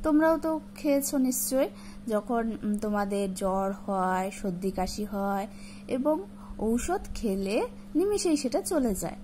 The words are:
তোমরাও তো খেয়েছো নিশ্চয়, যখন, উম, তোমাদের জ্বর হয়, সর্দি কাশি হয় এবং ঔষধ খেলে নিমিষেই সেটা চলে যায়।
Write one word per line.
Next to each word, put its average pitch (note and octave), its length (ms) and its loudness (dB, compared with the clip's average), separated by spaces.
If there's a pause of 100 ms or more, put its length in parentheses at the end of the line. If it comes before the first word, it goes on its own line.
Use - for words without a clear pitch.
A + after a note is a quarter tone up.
তোমরাও D#4 340 6
তো D#4+ 220 0 (160)
খেয়েছো C#4+ 420 2
নিশ্চয়, C4 520 2 (380)
যখন, A3 560 0
উম, G#3 140 0
তোমাদের G3+ 560 0
জ্বর F#3+ 400 0 (120)
হয়, F#3+ 460 0
সর্দি F#3+ 400 -4
কাশি F#3 320 -2
হয় G3+ 440 -2 (400)
এবং D4 320 2 (400)
ঔষধ A#3+ 400 0 (160)
খেলে G3+ 520 0 (280)
নিমিষেই F#4 420 4
সেটা C#4 240 0
চলে B3+ 340 2
যায়। F3 280 -6